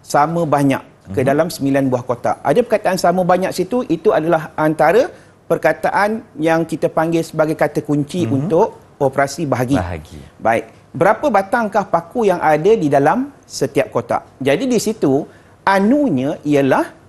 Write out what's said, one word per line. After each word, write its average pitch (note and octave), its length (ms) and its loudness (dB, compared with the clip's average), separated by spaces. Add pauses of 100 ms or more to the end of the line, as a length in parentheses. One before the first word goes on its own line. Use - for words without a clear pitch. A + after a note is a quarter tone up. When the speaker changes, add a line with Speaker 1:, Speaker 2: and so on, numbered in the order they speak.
Speaker 1:
sama D#3+ 480 0
banyak C#3 320 0 (320)
ke G2+ 80 -2
Speaker 2:
Mhm. B2+ 80 2
Speaker 1:
dalam D3 240 2
sembilan C#3 400 -2
buah B2 160 -4
kotak. A#2 320 -4
Ada E3+ 240 0
perkataan F#3+ 320 -2
sama F3+ 240 0
banyak F3+ 320 0
situ, A#3+ 320 -4
itu - 320 0
adalah D#3+ 400 -2
antara D#3+ 560 2 (320)
perkataan F#3 800 0 (160)
yang D#3+ 240 2
kita D#3+ 240 -4
panggil E3 360 0
sebagai D#3 320 -2
kata D3+ 280 -2
kunci D3 400 -2
Speaker 2:
Mhm. C3+ 120 -2
Speaker 1:
untuk D#3+ 300 2 (340)
operasi C#3 480 0
bahagi. B2+ 280 0
Speaker 2:
Bahagi. E2 440 -8 (160)
Speaker 1:
Baik. A2 280 0 (280)
Berapa G3 360 2
batangkah G#3 600 0
paku G3 400 -2
yang F3 120 0
ada D#3 360 2
di E3+ 120 0
dalam D#3 440 2 (160)
setiap - 440 -2
kotak? A#2 320 -4 (160)
Jadi D3 280 0
di B3 80 0
situ, F3 480 0 (400)
anunya G3 800 2
ialah D3 480 2 (160)